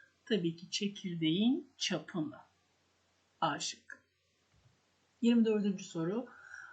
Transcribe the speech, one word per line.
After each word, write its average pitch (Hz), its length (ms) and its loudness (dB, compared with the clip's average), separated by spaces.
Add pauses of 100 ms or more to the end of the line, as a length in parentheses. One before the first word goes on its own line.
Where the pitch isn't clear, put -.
(240)
Tabii 170 320 0
ki 170 140 -18
çekirdeğin 202 1080 0
çapını. 165 600 -4 (1040)
A 160 200 0
şıkkı. - 360 -10 (1200)
Yirmi 233 240 6
dördüncü 208 400 0
soru, 185 420 -4 (460)